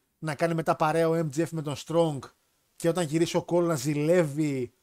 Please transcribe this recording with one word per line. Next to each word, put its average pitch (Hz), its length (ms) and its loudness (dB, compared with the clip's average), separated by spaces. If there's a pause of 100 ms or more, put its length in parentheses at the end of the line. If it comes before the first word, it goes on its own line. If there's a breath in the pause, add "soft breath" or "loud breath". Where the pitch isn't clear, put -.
(180)
να 151 180 -6
κάνει 165 180 0
μετά 160 220 0
παρέα 160 340 2
ο 160 40 2
M 165 160 0
J 151 160 -2
F - 40 -4
με 160 120 -6
τον 143 160 -6
Strong 160 420 0 (560)
και 170 140 -2
όταν 170 160 0
γυρίσει 165 320 0
ο - 100 0
Cole 175 160 2
να 170 120 0
ζηλεύει 147 1080 0